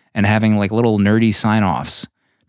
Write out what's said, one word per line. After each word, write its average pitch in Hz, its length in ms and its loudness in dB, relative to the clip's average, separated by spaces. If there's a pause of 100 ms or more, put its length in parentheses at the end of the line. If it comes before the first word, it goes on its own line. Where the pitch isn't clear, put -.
(140)
and 104 100 -2
having, 107 340 2
like, 101 120 -2
little 110 280 0
nerdy 104 360 2
sign-offs 104 720 -2 (420)